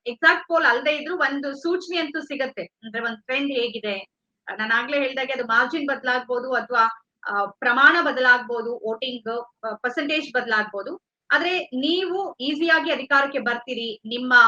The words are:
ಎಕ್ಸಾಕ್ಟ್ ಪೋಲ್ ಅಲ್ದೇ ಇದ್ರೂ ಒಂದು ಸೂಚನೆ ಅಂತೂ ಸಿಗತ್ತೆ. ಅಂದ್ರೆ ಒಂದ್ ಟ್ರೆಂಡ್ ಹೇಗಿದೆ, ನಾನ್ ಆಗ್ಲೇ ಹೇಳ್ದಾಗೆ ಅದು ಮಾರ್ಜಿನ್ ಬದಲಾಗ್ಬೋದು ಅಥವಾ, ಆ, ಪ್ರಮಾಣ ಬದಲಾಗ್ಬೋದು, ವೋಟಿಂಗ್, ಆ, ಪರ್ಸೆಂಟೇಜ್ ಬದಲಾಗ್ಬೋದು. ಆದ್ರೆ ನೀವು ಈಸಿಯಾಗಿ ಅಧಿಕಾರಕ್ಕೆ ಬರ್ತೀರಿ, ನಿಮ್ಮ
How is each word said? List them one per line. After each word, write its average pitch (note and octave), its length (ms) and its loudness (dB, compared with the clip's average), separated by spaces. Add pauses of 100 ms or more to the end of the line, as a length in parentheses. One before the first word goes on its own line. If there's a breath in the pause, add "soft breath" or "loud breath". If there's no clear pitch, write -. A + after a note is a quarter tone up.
ಎಕ್ಸಾಕ್ಟ್ E4 400 2
ಪೋಲ್ D#4+ 180 2
ಅಲ್ದೇ D4+ 260 2
ಇದ್ರೂ D4+ 260 -4
ಒಂದು C#4 380 -2
ಸೂಚನೆ F4 420 -4
ಅಂತೂ D#4 240 -4
ಸಿಗತ್ತೆ. C4 400 -6
ಅಂದ್ರೆ A3 420 -10
ಒಂದ್ A3+ 140 -6
ಟ್ರೆಂಡ್ C#4 340 -4
ಹೇಗಿದೆ, A3 440 -4 (640)
ನಾನ್ A3 140 -2
ಆಗ್ಲೇ B3 260 0
ಹೇಳ್ದಾಗೆ C4+ 360 -2
ಅದು B3 100 -2
ಮಾರ್ಜಿನ್ B3+ 440 0
ಬದಲಾಗ್ಬೋದು B3+ 640 -2
ಅಥವಾ, A#3 560 0 (220)
ಆ, G3+ 160 0
ಪ್ರಮಾಣ C4 560 4
ಬದಲಾಗ್ಬೋದು, A#3+ 720 2 (140)
ವೋಟಿಂಗ್, A3+ 640 -6 (140)
ಆ, G#3+ 100 -6
ಪರ್ಸೆಂಟೇಜ್ D4 580 -2
ಬದಲಾಗ್ಬೋದು. A3 680 -2 (320)
ಆದ್ರೆ E4+ 280 2
ನೀವು F4 800 -2
ಈಸಿಯಾಗಿ D#4 520 0
ಅಧಿಕಾರಕ್ಕೆ C#4 480 0
ಬರ್ತೀರಿ, A#3 680 -6
ನಿಮ್ಮ B3 280 -4 (140)